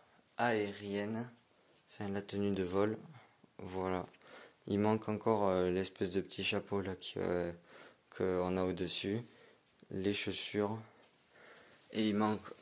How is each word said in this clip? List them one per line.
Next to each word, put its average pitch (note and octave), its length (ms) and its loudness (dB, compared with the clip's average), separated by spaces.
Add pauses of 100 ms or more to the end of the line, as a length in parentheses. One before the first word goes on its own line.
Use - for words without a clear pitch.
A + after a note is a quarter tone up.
(380)
aérienne, G#2+ 920 0 (580)
enfin G#2 220 -8
la G2+ 140 -2
tenue G2+ 260 0
de F#2+ 140 2
vol, G2 340 2 (640)
voilà. F#2 480 -2 (580)
Il G2+ 140 2
manque G#2+ 280 2
encore, G#2+ 420 2
euh, F2+ 200 4
l'espèce F#2 400 -2
de F#2 120 0
petit - 220 -8
chapeau G2+ 380 0
là F#2 140 -4
qui, - 220 -10
euh, F2 340 0 (580)
que F#2 340 0
on F#2 140 2
a F#2 60 4
au-dessus, F#2 580 0 (680)
les G2 240 0
chaussures. G#2 640 0 (1120)
Et A2 160 2
il G#2 80 4
manque G#2+ 260 2 (200)